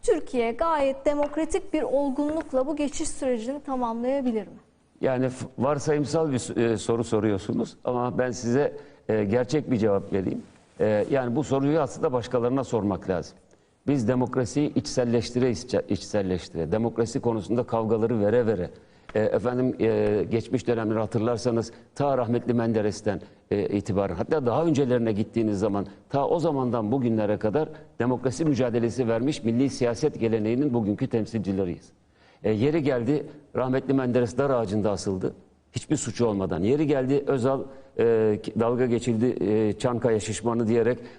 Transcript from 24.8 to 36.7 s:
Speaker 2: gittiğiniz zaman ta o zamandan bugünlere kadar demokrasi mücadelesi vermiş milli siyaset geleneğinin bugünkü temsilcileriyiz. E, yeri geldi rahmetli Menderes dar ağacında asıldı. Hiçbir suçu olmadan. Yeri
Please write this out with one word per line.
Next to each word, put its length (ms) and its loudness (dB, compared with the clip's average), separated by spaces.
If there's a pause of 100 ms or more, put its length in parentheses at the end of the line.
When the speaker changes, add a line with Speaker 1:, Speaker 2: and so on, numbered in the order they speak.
Speaker 2:
gittiğiniz 460 0
zaman 280 0 (220)
ta 200 0
o 100 2
zamandan 540 0
bugünlere 440 2
kadar 320 0 (300)
demokrasi 460 0
mücadelesi 640 0
vermiş 360 0
milli 260 2
siyaset 500 -2
geleneğinin 540 0
bugünkü 320 0
temsilcileriyiz. 840 -2 (500)
E, 100 2
yeri 300 2
geldi 440 0 (300)
rahmetli 380 0
Menderes 440 2
dar 120 2
ağacında 400 0
asıldı. 440 -2 (380)
Hiçbir 240 -2
suçu 300 -2
olmadan. 360 0
Yeri 240 2